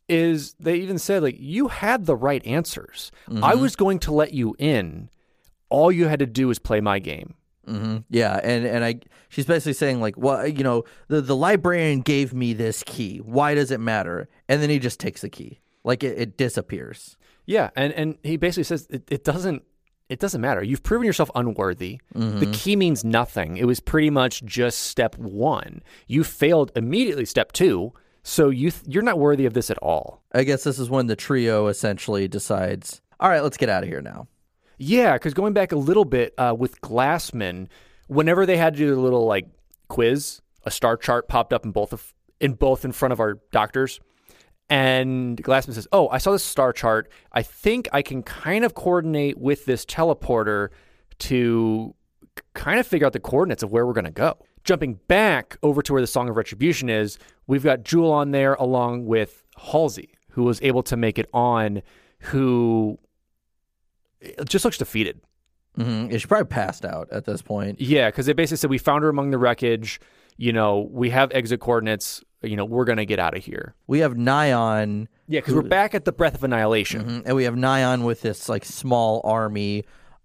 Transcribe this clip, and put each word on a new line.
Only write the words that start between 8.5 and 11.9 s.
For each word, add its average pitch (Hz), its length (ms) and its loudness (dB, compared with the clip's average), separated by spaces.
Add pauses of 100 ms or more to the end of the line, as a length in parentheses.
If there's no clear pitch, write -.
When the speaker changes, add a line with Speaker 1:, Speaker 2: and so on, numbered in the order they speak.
Speaker 2:
and 117 180 0
I, 117 160 -4 (300)
she's 139 160 -4
basically 160 280 0
saying, 131 260 0
like, 107 180 -2
"Well, 127 280 0
you 143 180 -2
know, 120 200 0 (240)
the, 151 120 2
the 131 160 0
librarian 165 640 2